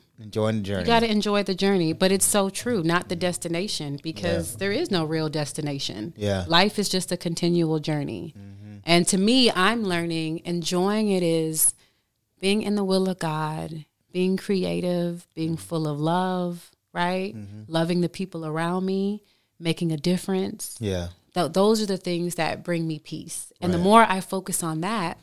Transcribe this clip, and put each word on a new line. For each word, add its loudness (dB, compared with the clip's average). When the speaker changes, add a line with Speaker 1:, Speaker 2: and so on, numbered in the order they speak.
Speaker 1:
Enjoying 0
the 0
journey. -2
Speaker 2:
You -2
gotta 4
enjoy 2
the -2
journey, 2
but 2
it's 2
so 2
true, -2
not 0
the -2
destination, -4
because -2
Speaker 1:
Yeah. -12
Speaker 2:
there -2
is -2
no 2
real -2
destination. -6
Speaker 1:
Yeah. 0
Speaker 2:
Life 4
is -2
just -2
a -2
continual 0
journey. -4
Speaker 1:
Mm-hmm. -16
Speaker 2:
And 6
to 2
me, 6
I'm 2
learning, -2
enjoying 0
it 2
is 2
being 2
in 0
the 0
will 2
of -4
God, -4
being 0
creative, -2
being -4
full -4
of -4
love, -2
right? -2
Speaker 1:
Mm-hmm. -12
Speaker 2:
Loving 2
the 2
people -6
around 0
me, 0
making 0
a 0
difference. -2
Speaker 1:
Yeah. -2
Speaker 2:
Th-, 0
those 4
are 0
the -2
things -4
that -2
bring -2
me -4
peace. -12
And 0
the 2
Speaker 1:
Right. 2
Speaker 2:
more 10
I 0
focus -4
on -2
that, -2